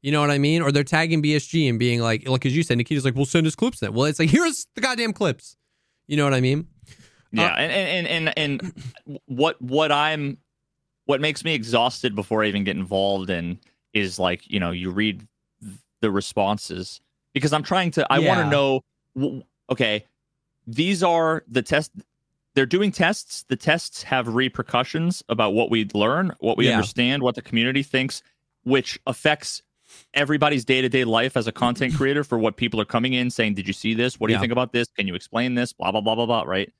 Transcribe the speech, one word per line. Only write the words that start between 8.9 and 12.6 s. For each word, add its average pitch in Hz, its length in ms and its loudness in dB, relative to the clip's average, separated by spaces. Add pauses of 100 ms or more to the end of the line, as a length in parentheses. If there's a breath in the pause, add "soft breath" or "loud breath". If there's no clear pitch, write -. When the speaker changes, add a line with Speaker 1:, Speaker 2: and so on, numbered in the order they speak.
Speaker 2:
and 143 160 -14
<clears throat> - 40 -20
what, 139 360 0
what 147 300 2
I'm, 147 460 0 (680)
what 139 160 2
makes 151 240 -2
me 160 100 0
exhausted 117 640 0
before 107 260 0
I 107 60 2
even 101 160 0